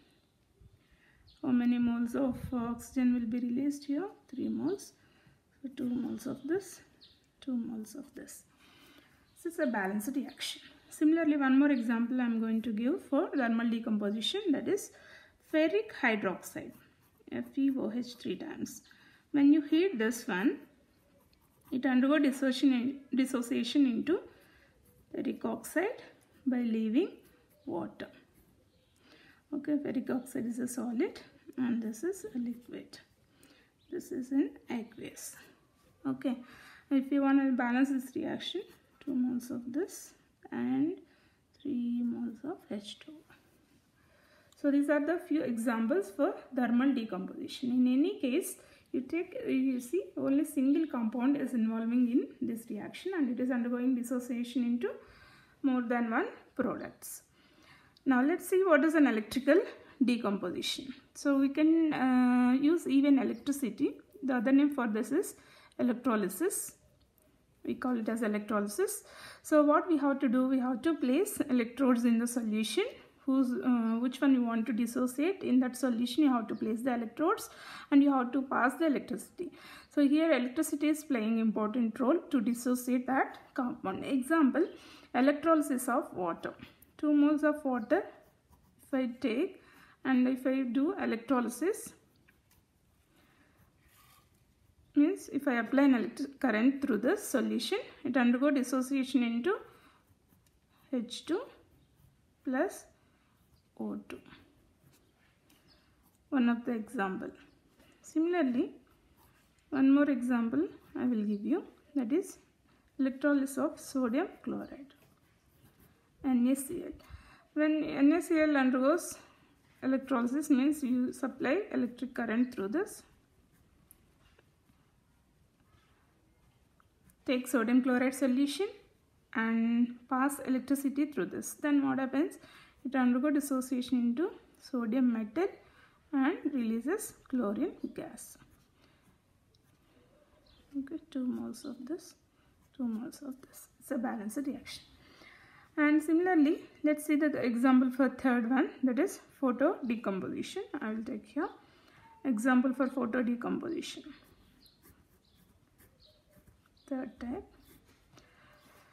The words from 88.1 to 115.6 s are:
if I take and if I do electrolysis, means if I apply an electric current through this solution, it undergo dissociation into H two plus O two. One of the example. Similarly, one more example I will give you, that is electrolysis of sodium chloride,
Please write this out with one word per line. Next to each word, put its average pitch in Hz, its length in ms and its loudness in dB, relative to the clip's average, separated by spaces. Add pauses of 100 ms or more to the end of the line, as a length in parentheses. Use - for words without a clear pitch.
if - 100 -10
I 262 140 0 (140)
take 269 420 -2 (420)
and 254 220 4
if 254 180 0
I 269 180 2
do 269 380 0
electrolysis, 240 920 -2 (3000)
means 320 320 2
if - 180 -4
I 240 140 0
apply 262 240 4
an 269 100 8
electric 233 460 -4
current 254 420 2
through 220 160 0
this 294 300 0
solution, 226 500 -2 (260)
it 254 120 -2
undergo 247 340 4
dissociation 262 720 0
into 240 360 0 (1300)
H 240 320 -6
two 453 180 -4 (1040)
plus 285 420 -4 (920)
O 104 180 -6 (100)
two. - 120 -14 (2000)
One 247 180 4
of 233 160 0
the 247 80 -4
example. 208 580 -4 (720)
Similarly, 320 680 0 (1000)
one 269 240 6
more 285 160 4
example 247 560 0 (320)
I 254 80 -2
will 226 160 0
give 208 220 -4
you, 277 200 -2 (300)
that 247 180 -2
is 359 260 -2 (600)
electrolysis 269 600 0
of 302 220 -2
sodium 262 480 0 (140)
chloride, - 520 -10 (1300)